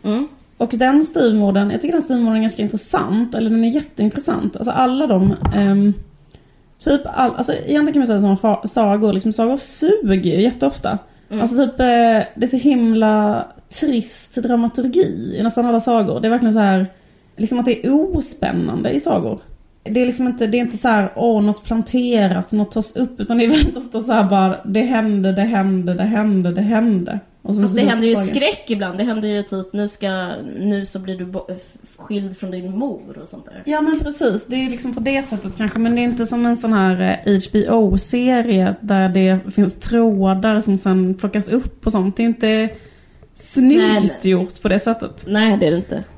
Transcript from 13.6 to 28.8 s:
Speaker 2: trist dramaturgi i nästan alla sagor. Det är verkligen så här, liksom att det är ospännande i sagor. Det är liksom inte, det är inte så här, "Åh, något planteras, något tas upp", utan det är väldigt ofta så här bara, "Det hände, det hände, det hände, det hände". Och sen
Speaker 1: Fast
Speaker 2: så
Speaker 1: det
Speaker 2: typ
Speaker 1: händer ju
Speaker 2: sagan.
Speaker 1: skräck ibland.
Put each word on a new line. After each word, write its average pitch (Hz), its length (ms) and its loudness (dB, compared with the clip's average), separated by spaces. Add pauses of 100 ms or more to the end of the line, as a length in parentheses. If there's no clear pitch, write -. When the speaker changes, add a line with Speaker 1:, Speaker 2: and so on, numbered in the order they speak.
Speaker 2:
trist - 560 -4
dramaturgi 233 1040 0
i 202 40 0
nästan 240 220 0
alla 233 140 2
sagor. 226 400 0
Det 220 80 -2
är - 20 2
verkligen 233 240 2
så 220 60 2
här, 190 320 2 (460)
liksom 240 220 -2
att 240 60 -2
det 247 200 0
är 311 320 2
ospännande - 760 -4
i 285 80 0
sagor. 196 400 -2 (440)
Det 226 180 -2
är 247 40 2
liksom 247 220 -2
inte, 240 200 -2
det 226 100 0
är 240 40 2
inte 233 160 -4
så 254 100 -2
här, 208 280 2
"Åh, 226 280 2
något 208 200 0
planteras, 226 880 0
något 208 200 0
tas - 240 -6
upp", 247 240 -4
utan 233 180 -2
det 233 80 4
är 233 40 2
väldigt 294 280 2
ofta 220 240 -8
så 233 120 -2
här 214 160 4
bara, 190 360 2
"Det 208 160 0
hände, 214 500 0
det 190 100 0
hände, 190 520 0
det 185 100 -2
hände, 208 480 0
det 185 100 -2
hände". 208 580 0 (220)
Och 196 140 -4
sen 202 80 2
Speaker 1:
Fast 190 100 0
Speaker 2:
så - 20 -2
Speaker 1:
det 247 60 2
Speaker 2:
typ - 100 4
Speaker 1:
händer 226 160 0
ju 226 60 4
Speaker 2:
sagan. 196 140 0
Speaker 1:
skräck 277 400 -2
ibland. 196 300 -4